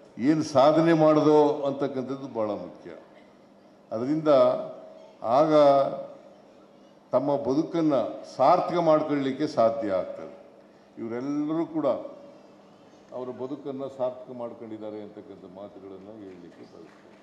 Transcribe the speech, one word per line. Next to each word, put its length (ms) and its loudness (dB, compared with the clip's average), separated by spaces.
ಏನ್ 240 0
ಸಾಧನೆ 500 4
ಮಾಡೋದೋ 560 6
ಅಂತಕ್ಕಂಥದ್ದು 800 -6
ಭಾಳ 220 -4
ಮುಖ್ಯ. 400 -10
ಅದರಿಂದ 360 -2
ಆಗ 320 2
ತಮ್ಮ 240 0
ಬದುಕನ್ನ 580 0
ಸಾರ್ಥಕ 400 4
ಮಾಡ್ಕೊಳ್ಳಿಕ್ಕೆ 720 0
ಸಾಧ್ಯ 460 0
ಆಗ್ತದೆ. 460 -6
ಇವರೆಲ್ಲರೂ 680 -6
ಕೂಡ 200 -4
ಅವರ 160 -10
ಬದುಕನ್ನ 540 -10
ಸಾರ್ಥಕ 320 -6
ಮಾಡ್ಕೊಂಡಿದ್ದಾರೆ 720 -12
ಅಂತಕ್ಕಂಥ 420 -20
ಮಾತುಗಳನ್ನ 680 -18
ಹೇಳಲಿಕ್ಕೆ 360 -20
ಬಯಸ್ತೇನೆ. 640 -20